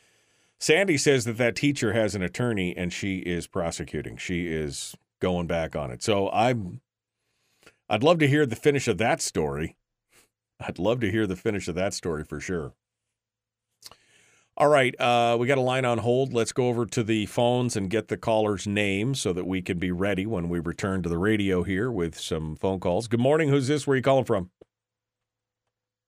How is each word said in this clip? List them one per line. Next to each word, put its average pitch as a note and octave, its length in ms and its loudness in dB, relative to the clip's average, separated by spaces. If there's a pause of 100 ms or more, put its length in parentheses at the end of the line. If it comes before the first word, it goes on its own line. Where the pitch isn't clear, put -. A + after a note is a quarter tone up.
(600)
Sandy E3+ 380 4
says C3+ 260 2
that A#2 140 -6
that A#2 180 2
teacher C#3 360 0
has G#2+ 220 0
an G2 80 -2
attorney F#2+ 540 -2
and F2 160 -4
she F#2+ 260 -4
is E2+ 280 -4
prosecuting. D#2+ 720 -6
She F2 320 -4
is D#2 460 -6 (260)
going F2+ 260 0
back D#2+ 300 -4
on C#2+ 140 -6
it. B1 120 -14
So G2+ 280 0
I'm, A2+ 500 0 (1080)
I'd G#2+ 140 0
love E3 160 6
to D3 100 4
hear D3 180 4
the A2+ 100 -4
finish C#3+ 320 2
of F#2 100 0
that A#2 220 0
story. D2+ 560 -4 (840)
I'd - 180 -8
love A2+ 220 2
to B2+ 100 0
hear A2 160 0
the F#2 100 -2
finish G2 320 -4
of E2+ 80 -4
that F#2+ 180 -2
story D#2 300 -6
for D2 160 -10
sure. D#2+ 340 -6 (1800)
All C#3+ 120 4
right, C3 320 4
uh, A#2+ 380 4
we A#2+ 80 0
got C3+ 120 2
a - 20 0
line B2+ 240 0
on A#2+ 140 2
hold. B2 340 0
Let's A2+ 180 0
go B2 160 0
over A#2+ 180 0
to A2 200 -2
the G#2+ 220 0
phones B2 500 2
and G2 120 -2
get G#2+ 200 -2
the G#2+ 80 -2
caller's G#2+ 500 0
name G#2 480 0
so G#2+ 180 -2
that F2 140 -2
we F#2 160 -2
can F2+ 160 -2
be F2+ 140 -2
ready F#2+ 340 0
when F2+ 220 -4
we F2 100 0
return E2+ 460 -4
to E2+ 40 -2
the E2+ 100 -2
radio F#2+ 440 2
here G2 300 -2
with E2+ 260 -4
some D#2 380 -6
phone F#2+ 240 -2
calls. G2 260 0
Good A#2 140 0
morning. D3 300 4
Who's C#3 180 2
this? C#3+ 180 0
Where C#3 60 2
are C3 60 4
you A#2+ 40 -2
calling C3+ 220 4
from? G2 260 -2 (1600)